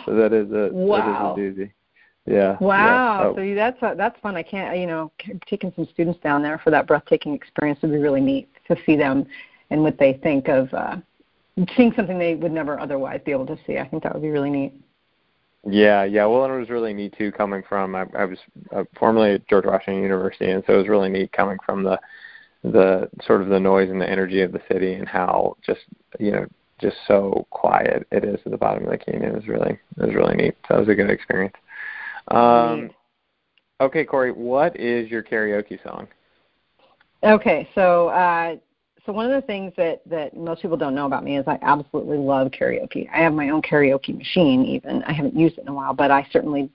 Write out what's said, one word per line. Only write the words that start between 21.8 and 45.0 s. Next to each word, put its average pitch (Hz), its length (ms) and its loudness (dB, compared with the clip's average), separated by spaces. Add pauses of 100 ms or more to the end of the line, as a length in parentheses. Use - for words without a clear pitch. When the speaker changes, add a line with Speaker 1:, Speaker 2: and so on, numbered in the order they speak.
Speaker 1:
the, 95 160 0 (640)
the 95 460 4 (180)
sort 107 140 4
of 95 80 -4
the 98 100 2
noise 95 320 4
and 95 100 -4
the 90 80 -2
energy 95 340 0
of 92 100 -2
the 95 80 -6 (100)
city, 92 220 0
and 95 160 -8
how - 480 0 (100)
just, - 140 -4 (380)
you 104 120 0
know, 101 160 -2 (340)
just 101 160 -2 (120)
so 101 420 2
quiet - 640 0
it - 120 0
is 101 200 -2
at - 80 -8
the 107 60 -6
bottom - 260 0
of - 60 -4
the - 80 -2
canyon. - 260 -6
It 55 100 -2
was - 140 -8
really, - 300 -2 (200)
it - 80 0
was 53 80 0
really 50 220 4
neat. - 180 -2 (140)
So - 80 4
it - 40 4
was 104 80 0
a 104 60 2
good 101 160 0
experience. 98 440 -2 (760)
Um, 117 540 4
Speaker 2:
Neat. 107 100 -14 (880)
Speaker 1:
okay, 135 240 0
Corey, 127 260 -2
what 131 480 -2
is 117 320 -4
your 113 120 -6
karaoke 104 600 -4
song? - 240 -14 (1200)
Speaker 2:
Okay, 208 500 4
so, 175 340 4
uh, 170 480 0 (480)
so 208 80 -8
one 220 120 -4
of 254 80 0
the 269 140 -2
things 190 320 -8
that, 165 280 -2
that 156 300 -8
most 165 240 -8
people 165 160 -4
don't 143 180 -2
know 143 120 -4
about 135 180 -4
me 139 140 -4
is 131 100 -4
I 143 140 -2
absolutely 143 560 -2
love 135 300 0
karaoke. - 640 -4
I 147 60 -4
have 165 140 4
my 147 160 -2
own 151 140 -2
karaoke 139 540 2
machine 135 500 2
even. 127 380 -4